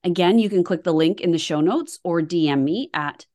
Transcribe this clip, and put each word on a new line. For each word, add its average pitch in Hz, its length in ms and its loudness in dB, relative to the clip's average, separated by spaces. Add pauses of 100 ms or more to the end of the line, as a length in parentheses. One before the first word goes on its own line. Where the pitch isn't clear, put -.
Again, 180 340 2
you 214 100 2
can 190 160 0
click 175 200 -2
the 170 100 0
link 160 280 2
in 175 100 0
the 165 80 0
show 156 200 -2
notes 175 440 -2
or 170 180 0
D 160 260 0
M 139 160 2
me 202 300 -4
at 147 420 -8